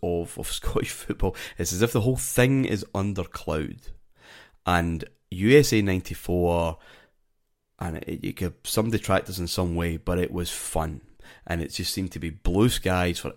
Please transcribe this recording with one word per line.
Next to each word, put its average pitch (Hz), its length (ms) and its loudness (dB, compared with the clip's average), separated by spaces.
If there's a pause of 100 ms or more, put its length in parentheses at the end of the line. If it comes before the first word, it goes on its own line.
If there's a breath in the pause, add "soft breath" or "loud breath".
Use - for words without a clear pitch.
of, 85 340 -4
of - 100 -6
<laughs> - 40 -6
Scottish - 380 -2
football. - 460 -2 (240 loud breath)
It's 87 120 -4
as 92 120 -4
if 117 100 2
the 117 80 2
whole 127 160 2
thing 131 480 4
is 101 180 -2 (100)
under 98 300 -2
cloud. - 540 -6 (880 loud breath)
And 85 400 0 (260)
U 104 260 8
S 143 160 6
A 107 80 6
ninety-four, 87 960 0 (1040 loud breath)
and 82 180 -6
it, - 260 -8
it - 140 -6
could 87 160 -4 (100)
some 110 280 0
detractors 95 480 0
in 87 80 -2
some 87 280 0
way, 85 220 0
but 90 220 -2
it 87 120 0
was 87 200 -4
fun. 78 500 -4 (460 loud breath)
And 85 140 -2
it 76 80 -6
just - 240 -6
seemed 95 180 -4
to 87 80 -10
be 82 100 -4
blue 92 400 4
skies 90 500 0
for - 180 -8